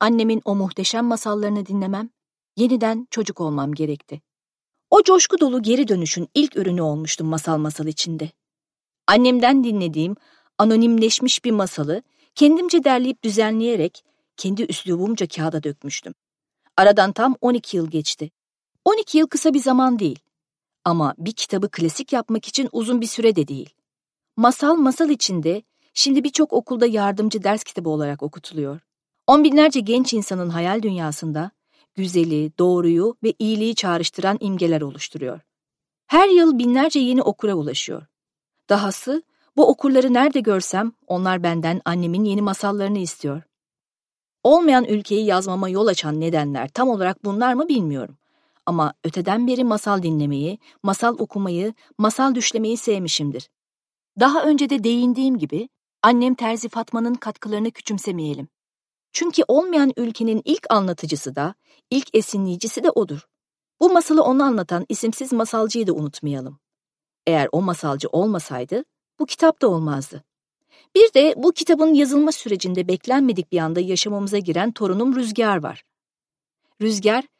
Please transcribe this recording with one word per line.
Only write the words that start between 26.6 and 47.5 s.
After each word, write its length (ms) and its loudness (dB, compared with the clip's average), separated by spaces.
yardımcı 560 -2
ders 220 0
kitabı 240 -8
olarak 340 -4
okutuluyor. 580 -10
On 180 6
binlerce 360 4
genç 340 0
insanın 360 -4
hayal 320 -2
dünyasında 680 -6
güzeli, 640 0
doğruyu 640 2
ve 160 0
iyiliği 360 -2
çağrıştıran 680 -2
imgeler 400 0
oluşturuyor. 600 -10
Her 220 6
yıl 300 6
binlerce 420 2
yeni 220 2
okura 320 -2
ulaşıyor. 520 -6
Dahası 540 -2
bu 120 8
okurları 460 4
nerede 260 2
görsem 520 -2
onlar 360 -2
benden 420 -2
annemin 400 -2
yeni 180 -2
masallarını 560 -4
istiyor. 440 -8
Olmayan 420 6
ülkeyi 400 -2
yazmama 440 0
yol 180 0
açan 340 -2
nedenler 480 -2
tam 200 0
olarak 360 -2
bunlar 300 0